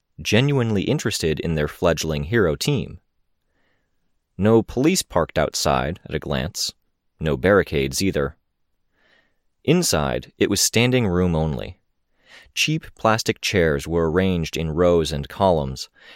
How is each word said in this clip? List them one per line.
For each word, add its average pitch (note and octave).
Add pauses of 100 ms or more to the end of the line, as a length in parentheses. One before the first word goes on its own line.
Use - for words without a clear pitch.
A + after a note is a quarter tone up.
(200)
genuinely A#2
interested G#2
in E2
their D2+
fledgling D#2
hero F2
team. A2 (1400)
No A2
police D3+
parked -
outside, D2
at -
a D#2
glance. C#2 (480)
No D#2
barricades, D2+
either. D#2 (1300)
Inside, D2+
it -
was -
standing B2
room F2+
only. C#2+ (760)
Cheap -
plastic -
chairs D#2+
were E2
arranged F2+
in D#2+
rows E2+
and C#2+
columns, D#2 (260)